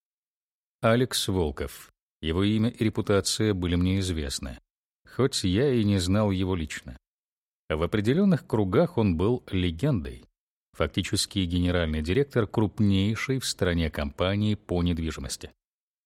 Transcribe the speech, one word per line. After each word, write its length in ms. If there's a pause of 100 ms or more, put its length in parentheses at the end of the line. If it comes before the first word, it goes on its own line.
(840)
Алекс 460
Волков. 640 (300)
Его 240
имя 240
и 160
репутация 720
были 200
мне 260
известны, 580 (480)
хоть 380
я 280
и 120
не 140
знал 320
его 240
лично. 440 (720)
В 120
определённых 640
кругах 520
он 180
был 340
легендой. 720 (500)
Фактически 640
генеральный 640
директор 440
крупнейшей 920
в 80
стране 440
компании 640
по 280
недвижимости. 680 (540)